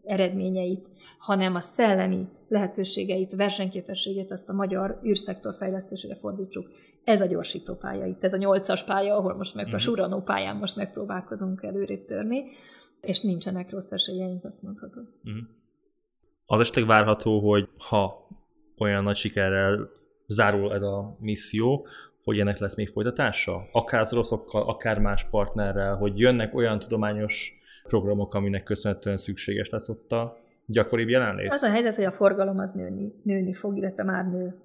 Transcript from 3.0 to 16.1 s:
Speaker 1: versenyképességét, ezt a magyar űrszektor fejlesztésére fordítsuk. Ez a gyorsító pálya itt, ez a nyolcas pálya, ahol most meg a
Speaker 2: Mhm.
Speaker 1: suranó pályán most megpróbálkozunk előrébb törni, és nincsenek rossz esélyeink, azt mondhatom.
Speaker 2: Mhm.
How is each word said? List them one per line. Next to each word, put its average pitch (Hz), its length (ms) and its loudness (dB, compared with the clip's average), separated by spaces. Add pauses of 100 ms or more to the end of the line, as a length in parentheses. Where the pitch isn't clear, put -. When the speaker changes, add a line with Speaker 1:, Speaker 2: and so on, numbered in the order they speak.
Speaker 1:
versenyképességét, 196 960 -2
ezt 185 180 -10
a 196 40 -6
magyar 196 520 -2
űrszektor 202 500 -2
fejlesztésére 190 600 -6
fordítsuk. 196 520 -8 (360)
Ez 214 180 4
a - 40 4
gyorsító - 480 -4
pálya 190 320 -8
itt, 185 180 -6
ez 190 100 2
a 190 40 -2
nyolcas 190 460 2
pálya, 202 340 0
ahol 185 180 0
most 190 200 -8
meg 202 100 -6
a - 40 -10
Speaker 2:
Mhm. 208 80 -2
Speaker 1:
suranó 196 440 0
pályán 196 340 -2
most 202 200 -6
megpróbálkozunk 196 880 -6
előrébb 98 420 -6
törni, 240 380 -4 (580)
és 190 200 -2
nincsenek 185 500 -4
rossz 185 200 -10
esélyeink, 185 540 -4
azt - 160 -14
mondhatom. 208 420 -16 (200)
Speaker 2:
Mhm. 107 140 -8 (1080)